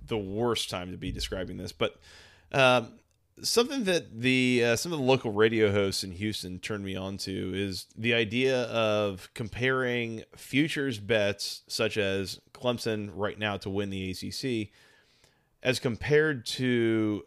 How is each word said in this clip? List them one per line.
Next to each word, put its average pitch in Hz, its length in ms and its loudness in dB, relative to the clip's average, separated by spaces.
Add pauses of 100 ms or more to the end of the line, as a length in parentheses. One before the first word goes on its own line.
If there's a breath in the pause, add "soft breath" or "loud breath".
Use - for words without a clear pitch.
the 113 120 -2
worst 107 520 -2
time 90 220 -6
to 90 60 -10
be 92 140 -6
describing 92 460 -6
this, 92 140 -8
but, - 260 -2 (540 soft breath)
um, 127 480 4 (420)
something 247 440 2
that 143 340 -2
the, 127 460 4
uh, 117 100 4
some 175 160 -4
of 156 80 -2
the 127 60 0
local 120 260 4
radio 110 400 6
hosts 98 320 2
in 95 80 -8
Houston 92 480 -6
turned 101 240 -8
me 95 140 -6
on 95 220 -6
to 95 360 -4
is 95 300 -4 (120)
the 117 160 2
idea 123 500 2
of 107 680 0
comparing 120 880 -2 (120)
futures 139 640 -2
bets, 101 680 0
such 110 300 -2
as 98 440 -2 (120)
Clemson 110 600 -4
right 98 260 -4
now 104 160 -2
to 98 140 -8
win 98 200 -2
the 95 200 -6
A 92 40 -4
C 98 180 -8
C, 113 400 -4 (920)
as 131 160 0
compared 143 680 2
to, 113 800 2